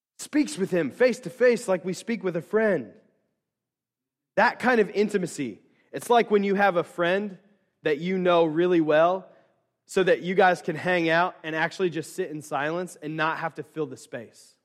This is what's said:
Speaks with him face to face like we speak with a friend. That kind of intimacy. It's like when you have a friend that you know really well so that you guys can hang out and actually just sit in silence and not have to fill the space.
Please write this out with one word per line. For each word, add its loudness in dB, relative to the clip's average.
Speaks -2
with -4
him 0
face 2
to -10
face 2
like -2
we -6
speak -8
with -4
a -4
friend. -2
That 2
kind 2
of 0
intimacy. -4
It's -10
like 4
when 2
you 0
have 2
a 2
friend -2
that 0
you -2
know 4
really 2
well 2
so 0
that 2
you -4
guys 4
can -6
hang 0
out 2
and -8
actually -2
just -8
sit -6
in -10
silence -6
and -10
not -2
have -8
to -12
fill -8
the -14
space. -18